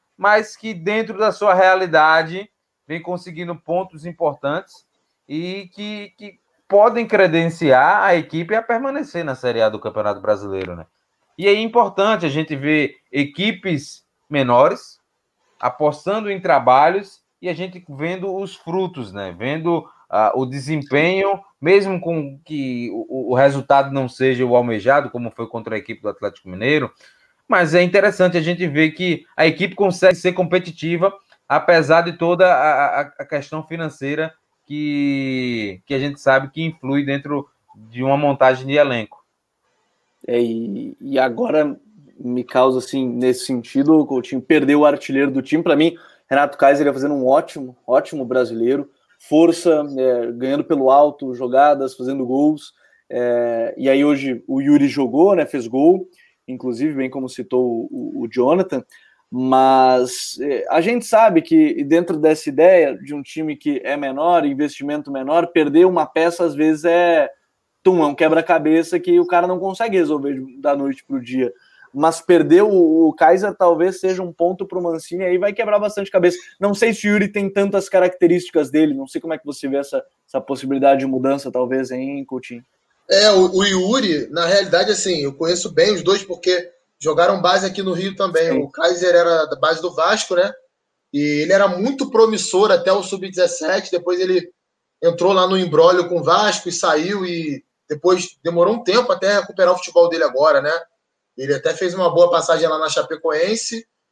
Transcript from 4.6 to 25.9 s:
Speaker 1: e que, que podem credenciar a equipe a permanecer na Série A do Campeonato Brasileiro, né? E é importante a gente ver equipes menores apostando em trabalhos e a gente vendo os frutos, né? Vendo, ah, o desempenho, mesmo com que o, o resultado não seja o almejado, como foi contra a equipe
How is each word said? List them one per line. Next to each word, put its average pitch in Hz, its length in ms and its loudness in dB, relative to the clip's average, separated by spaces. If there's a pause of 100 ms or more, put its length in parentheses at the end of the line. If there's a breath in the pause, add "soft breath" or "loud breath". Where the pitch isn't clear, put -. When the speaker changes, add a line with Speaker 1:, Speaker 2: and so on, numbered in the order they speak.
Speaker 1:
e 180 460 -10
que, 208 440 -14
que 208 220 -20 (300)
podem 220 360 4
credenciar 165 960 2
a 190 120 4
equipe 165 400 -4
a 226 60 -2
permanecer 254 640 -6
na 131 100 -6
Série 117 260 -2
A 110 60 4
do 107 100 -4
Campeonato 104 440 -4
Brasileiro, 98 520 -4
né? 85 120 -16 (520)
E 185 100 -2
é 202 60 6
importante 214 720 0
a 147 40 0
gente 151 260 -4
ver 143 400 0 (160)
equipes 156 920 -6 (240)
menores 135 720 0 (600)
apostando 170 720 -4
em 190 80 -8
trabalhos 156 800 2 (220)
e 180 80 -8
a 170 40 -2
gente 180 360 -12
vendo 175 440 -8
os 190 220 -10
frutos, 165 560 -8
né? 95 260 -12
Vendo, 156 480 -4 (240 soft breath)
ah, 104 240 2
o 131 120 -2
desempenho, 151 960 -2 (200 soft breath)
mesmo 190 380 2
com 156 400 -8
que 127 540 -8
o, 117 380 -8
o 123 40 0
resultado 139 560 2
não 135 160 -4
seja 127 380 0
o 123 100 2
almejado, 120 540 0
como 120 200 -10
foi 113 180 -12
contra 110 280 -10
a - 20 -4
equipe 107 240 -14